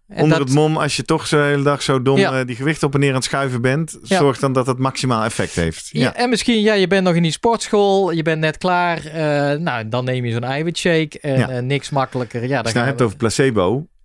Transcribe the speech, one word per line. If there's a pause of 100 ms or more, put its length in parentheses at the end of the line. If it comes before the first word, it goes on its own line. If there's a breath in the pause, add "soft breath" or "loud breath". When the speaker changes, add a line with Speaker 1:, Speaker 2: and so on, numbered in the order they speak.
Speaker 1:
En
Speaker 2:
Onder
Speaker 1:
dat
Speaker 2:
het
mom,
als
je
toch
zo
de
hele
dag
zo
dom,
Speaker 1:
Ja.
Speaker 2:
eh,
die
gewichten
op
en
neer
aan
het
schuiven
bent,
Speaker 1:
Ja.
Speaker 2:
zorg
dan
dat
het
maximaal
effect
heeft.
Speaker 1:
Ja,
Speaker 2:
Ja.
Speaker 1:
en
misschien,
ja,
je
bent
nog
in
die
sportschool,
je
bent
net
klaar.
Eh,
nou,
dan
neem
je
zo'n
eiwitshake
en,
Speaker 2:
Ja.
Speaker 1:
eh,
niks
makkelijker.
Ja,
dan
Speaker 2:
Als
je
nou
Speaker 1:
gaan
Speaker 2:
hebt
Speaker 1:
we
Speaker 2:
over
placebo, (180)